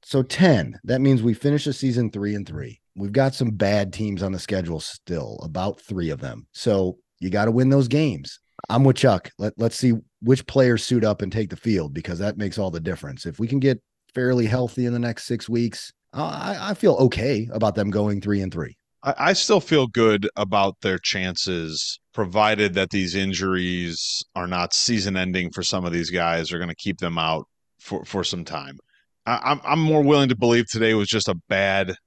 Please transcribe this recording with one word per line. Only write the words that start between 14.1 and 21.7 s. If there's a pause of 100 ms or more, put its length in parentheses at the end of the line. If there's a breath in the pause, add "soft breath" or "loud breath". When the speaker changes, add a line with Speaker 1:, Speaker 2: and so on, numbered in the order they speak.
Speaker 1:
fairly
healthy
in
the
next
six
weeks, (220)
I,
I,
I
feel
okay
about
them
going
three
and
three. (240)
Speaker 2:
I,
I
still
feel
good
about
their
chances, (140)